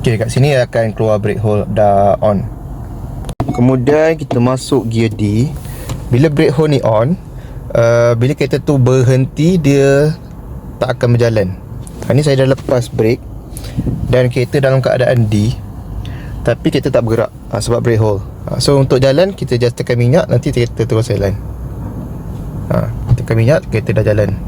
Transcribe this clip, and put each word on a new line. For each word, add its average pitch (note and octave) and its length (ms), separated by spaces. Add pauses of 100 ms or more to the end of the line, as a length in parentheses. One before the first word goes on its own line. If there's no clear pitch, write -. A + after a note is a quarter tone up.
Okey, A2+ 160
kat A2+ 80
sini C#3+ 240
akan A#2 400
keluar A2 240
brake G2+ 240
hold G#2 320
dah G2+ 480
on. G2 240 (1120)
Kemudian C#3+ 640
kita C3 160
masuk B2+ 560
gear A2+ 160
D. G#2+ 400 (640)
Bila C3+ 160
brake D3+ 240
hold D3+ 240
ni - 80
on, A2+ 320 (560)
uh, A#2 400
bila B2 240
kereta C#3 240
tu D3 160
berhenti, C3 800
dia C#3 560 (640)
tak - 240
akan A#2+ 160
berjalan. A2 400 (480)
Ha, A#2 80
ni C3 80
saya C#3 240
dah C3 80
lepas B2+ 400
brake A#2 240 (960)
dan B2+ 160
kereta B2+ 320
dalam C3 240
keadaan A#2+ 480
D, G#2+ 240 (880)
tapi A#2+ 240
kereta C#3 240
tak A#2+ 160
bergerak, A2 240 (160)
ha, - 160
sebab A#2 160
brake A#2 160
hold. G#2+ 240 (240)
Ha, - 160
so C#3+ 160
untuk C3+ 240
jalan, D3+ 320
kita B2+ 240
just A#2 240
tekan B2 160
minyak, A#2+ 320
nanti A#2+ 240
kereta A#2 320
terus A2+ 240
jalan. G2 240 (1400)
Ha, A2 240 (240)
tekan - 240
minyak, C3 320
kereta A2 240
dah G#2+ 80
jalan. G#2 320 (120)